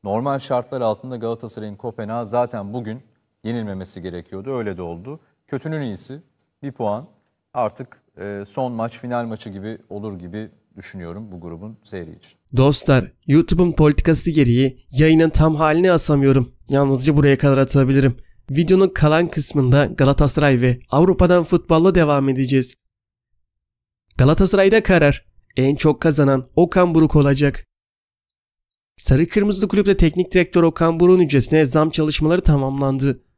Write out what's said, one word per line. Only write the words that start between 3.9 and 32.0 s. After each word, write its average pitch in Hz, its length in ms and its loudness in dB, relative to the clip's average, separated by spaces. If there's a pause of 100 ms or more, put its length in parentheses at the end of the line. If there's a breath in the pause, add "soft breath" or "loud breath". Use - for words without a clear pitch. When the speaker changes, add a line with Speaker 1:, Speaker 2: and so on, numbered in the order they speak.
Speaker 1:
gerekiyordu. 95 560 -10
Öyle 104 180 -8
de 90 60 -12
oldu. 87 380 -14 (280)
Kötünün 156 340 -10
iyisi 127 400 -12 (400)
bir 143 100 -12
puan. 113 360 -8 (460)
Artık, 120 480 -8 (180)
e, 101 260 -12
son 127 260 -8
maç 117 280 -10
final 120 260 -8
maçı 110 240 -14
gibi 101 280 -14 (100)
olur 101 300 -12
gibi 95 320 -14 (260)
düşünüyorum 95 560 -16
bu 90 80 -18
grubun 90 420 -18
seyri 87 280 -16
için. - 200 -20 (260)
Speaker 2:
Dostlar, 139 560 0 (140)
YouTube'un 165 460 2
politikası 151 580 2
gereği 131 600 0
yayının 160 400 4
tam 156 240 2
halini 160 380 2
asamıyorum. 139 600 2 (160)
Yalnızca 139 480 0
buraya 143 220 4
kadar 139 200 2
atabilirim. 135 580 2 (340)
Videonun 185 380 2
kalan 160 400 0
kısmında 143 580 0
Galatasaray 139 760 2
ve 123 180 0 (120)
Avrupa'dan 175 540 2
futbolla 170 500 2
devam 147 340 2
edeceğiz. 131 460 -2 (1400)
Galatasaray'da 190 640 4
karar 156 440 2 (300)
en 135 180 2
çok 151 260 0
kazanan 139 440 2 (120)
Okan 175 380 2
Buruk 160 220 4
olacak. 139 500 2 (1300)
Sarı 151 300 0
Kırmızılı 202 400 -2
Kulüpte 196 280 0
teknik 180 360 0
direktör 175 300 2
Okan 165 380 0
Buruk'un 180 200 6
ücretine 147 460 2
zam 156 240 0
çalışmaları 156 500 0